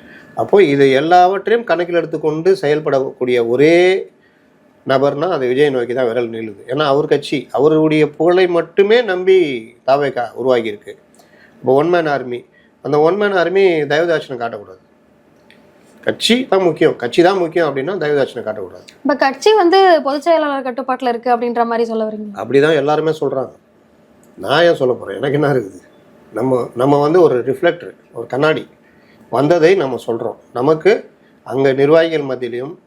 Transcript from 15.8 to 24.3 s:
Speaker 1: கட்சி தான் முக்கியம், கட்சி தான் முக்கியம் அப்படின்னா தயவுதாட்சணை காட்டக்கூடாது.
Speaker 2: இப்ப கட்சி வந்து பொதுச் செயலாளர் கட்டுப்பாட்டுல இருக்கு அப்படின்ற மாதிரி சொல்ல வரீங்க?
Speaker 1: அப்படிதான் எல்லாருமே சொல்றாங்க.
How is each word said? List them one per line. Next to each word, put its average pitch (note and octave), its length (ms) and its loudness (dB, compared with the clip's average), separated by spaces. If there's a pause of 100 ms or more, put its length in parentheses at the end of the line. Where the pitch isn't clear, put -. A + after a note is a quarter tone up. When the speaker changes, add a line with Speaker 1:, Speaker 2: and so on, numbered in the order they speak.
Speaker 1:
கட்சி - 460 -2
தான் F#3+ 160 2
முக்கியம், D#3 340 2
கட்சி A#2+ 260 0
தான் F#3+ 160 2
முக்கியம் E3 380 -2
அப்படின்னா C#3 120 -4
தயவுதாட்சணை D3 540 -2
காட்டக்கூடாது. G#2 440 -10 (160)
Speaker 2:
இப்ப C#4+ 140 -2
கட்சி C#4 380 2
வந்து F#4 480 4
பொதுச் C#4 200 -4
செயலாளர் D4 500 0
கட்டுப்பாட்டுல B3+ 360 -4
இருக்கு A#3+ 280 0
அப்படின்ற A#3 280 -2
மாதிரி A#3 200 -2
சொல்ல A3 200 -4
வரீங்க? G#3+ 320 -10
Speaker 1:
அப்படிதான் C#3 380 2
எல்லாருமே D3+ 360 0
சொல்றாங்க. C3+ 400 -4 (840)